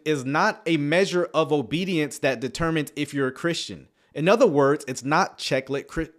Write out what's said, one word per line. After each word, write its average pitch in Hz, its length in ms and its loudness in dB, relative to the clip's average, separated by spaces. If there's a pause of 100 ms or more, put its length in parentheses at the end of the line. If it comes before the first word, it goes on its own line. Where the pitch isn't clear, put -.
is 147 220 0
not 165 400 0
a 165 120 2
measure 165 560 2
of 151 200 2
obedience 151 680 -2
that 131 220 0
determines 156 540 -2
if 147 180 -6
you're 139 140 0
a 131 40 -2
Christian. 131 560 -6 (260)
In 151 140 -2
other 226 200 6
words, 143 400 4
it's 131 160 -8
not 160 340 0
checkli-, 139 800 -4